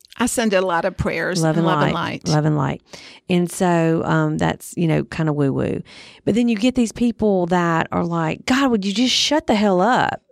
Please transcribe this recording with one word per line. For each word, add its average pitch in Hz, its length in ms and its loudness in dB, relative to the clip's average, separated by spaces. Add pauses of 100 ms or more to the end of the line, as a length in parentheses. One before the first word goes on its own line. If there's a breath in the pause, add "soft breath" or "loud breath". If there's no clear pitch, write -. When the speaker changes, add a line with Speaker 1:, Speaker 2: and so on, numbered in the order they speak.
(180)
Speaker 1:
I 240 100 0
send 226 260 0
a 185 80 4
lot 175 240 0
of 185 100 -4
prayers 170 480 -2
Speaker 2:
love 156 140 2
and 165 100 2
Speaker 1:
and - 0 -
love 156 120 2
Speaker 2:
light, 143 80 2
Speaker 1:
and 147 60 0
light. - 360 -6
Speaker 2:
love 151 160 2
and 156 100 2
light. 143 260 -2 (460 loud breath)
And 175 240 0
so, 170 540 2
um, 156 320 0
that's, - 400 -4
you 170 100 0
know, 151 160 2
kinda 156 300 -2
woo-woo. 139 500 -2 (400 loud breath)
But 202 120 0
then 240 120 2
you 233 80 2
get 254 200 0
these 233 180 0
people 208 540 0
that 170 440 0
are 180 140 -2
like, 165 400 -4
"God, 262 260 2
would 202 140 0
you 196 80 -4
just 247 200 0
shut 311 340 0
the 254 80 2
hell 196 260 2
up?" 214 400 2 (100)